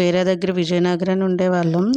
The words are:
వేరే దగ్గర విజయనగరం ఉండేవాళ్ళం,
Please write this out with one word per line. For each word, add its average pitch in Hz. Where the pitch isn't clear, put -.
వేరే 180
దగ్గర 185
విజయనగరం 180
ఉండేవాళ్ళం, 180